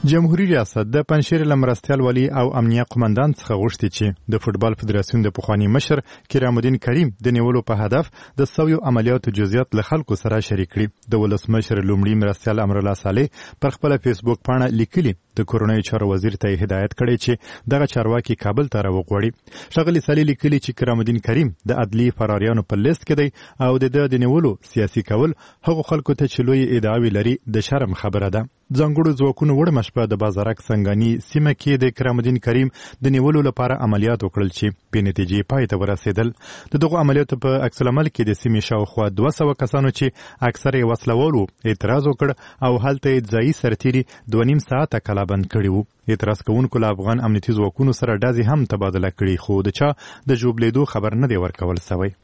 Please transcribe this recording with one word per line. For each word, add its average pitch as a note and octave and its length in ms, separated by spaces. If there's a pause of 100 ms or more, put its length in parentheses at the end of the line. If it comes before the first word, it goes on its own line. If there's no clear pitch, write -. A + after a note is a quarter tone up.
جمهوریت E3+ 400
ریاست A2+ 440
د D3 160
پنجشیر D#3 340
له D3 120
مرستیال C3 460
والي B2+ 200 (200)
او B2 40 (140)
امنیه A#2 320
قومندان A#2+ 480
څخه - 220
غوښتي G#2+ 360
چې G#2+ 80 (260)
د A2 120
فوټبال A2 380
فدراسیون G#2 440
د G2+ 120
پخواني G#2 300
مشر C3+ 340 (320)
کرام B2+ 240
الدین B2 280
کریم C3+ 240 (160)
د B2 120
نیولو A#2+ 240
په A#2 120 (100)
هدف B2 260 (300)
د C#3 160
سویو D#3+ 240 (120)
عملیاتو A#2 480
جزئیات G#2+ 360
له G#2+ 140
خلکو D3+ 260
سره A2 240 (100)
شریک F#2+ 240
کړي. G#2 140 (240)
د - 20 (100)
ولسمشر G#2 580
لومړي G2 400
مرستیال G#2 380
امرالله G2+ 340
صالح G2+ 320 (340)
پر C#3 160
خپله C#3+ 280
فیسبوک A#2 360 (100)
پاڼه B2+ 180 (140)
لیکلي، B2 320 (240)
د G#2 140
کورنیو G#2+ 380
چارو G#2+ 200
وزیر G2 260
ته G#2 120
یې F#2+ 160
هدایت G2 360
کړی B2 240
چې B2 80 (420)
دغه C#3+ 200
چارواکي A2+ 420
کابل A#2 320
ته G#2+ 200
راوغواړي. G2 420 (440)
ښاغلي E3 320
صالح D3+ 240
لیکلي C#3+ 300
چې - 200
کرام A#2 240
الدین A#2 240
کریم B2 220 (180)
د A#2+ 160
عدلي A2 240 (140)
فراریانو G#2+ 420
په - 120 (100)
لیست D#3+ 180
کې D#3 160
دی C#3+ 100 (380)
او C3 160
د B2+ 140
ده C#3+ 100
د B2+ 160
نیولو C3+ 300 (180)
سیاسي G#2+ 400
کول C#3+ 240 (320)
هغو D#3+ 240
خلکو D3 220
ته C#3 120
چې - 220
لویې C3 180 (120)
ادعاوې A2+ 400
لري A#2 180 (220)
د G#2 120
شرم C3+ 320
خبره G2 360
ده. A2 60 (360)
ځانګړو D3+ 400
ځواکونو C#3 380
وړمه D#3 280
شپه - 240
د G#2 120
بازارک G#2+ 400
سنګاني G#2+ 500 (180)
سیمه D3+ 320
کې C#3+ 120 (100)
د B2+ 140
کرام B2 240
الدین B2+ 160 (100)
کریم B2+ 200 (360)
د C3+ 120
نیولو C#3+ 320
لپاره B2+ 380
عملیات G#2+ 400
وکړل G2 320
چې G#2+ 100 (240)
بې G#2+ 160
نتیجې G2 420
پای C3+ 220
ته G2 100
ورسېدل. G2+ 480 (440)
د D3 100
دغو E3+ 160
عملیاتو C#3+ 460
په C3 200
عکس - 160
العمل C3+ 300
کې A#2+ 180
د G2+ 120
سیمې A2+ 260
شاوخوا G#2+ 420
دوه G#2+ 300
سوه D3 240
کسانو C3+ 260
چې C3+ 160 (460)
اکثر - 280
یې A#2+ 120
وسله A#2 260
وال D3+ 180
وو، G2+ 140 (160)
اعتراض B2 460
وکړ C3+ 180 (380)
او B2 60 (120)
هلته C#3 300
یې C3 40 (140)
ځایي A#2+ 280
سرتیري B2+ 440 (220)
دوه A2+ 240
نیم D3 180
ساعته C3 400
کلابند G2 440
کړي G2 200
وو. G#2 100 (260)
اعتراض G#2+ 380
کوونکو A#2+ 380
له G#2+ 80
افغان A2 320
امنیتي G#2+ 340
ځواکونو A#2 400
سره A2 220
ډزې A#2+ 320
هم C#3 240
تبادله F#2+ 320
کړي، F#2+ 340
خو G2 180
د G2+ 80 (120)
چا C#3+ 120 (360)
د - 20 (100)
ژوبلېدو A#2 520
خبر G#2+ 280
نه C#3 60
دی F#2+ 180
ورکول F2 460
سوی. F#2+ 320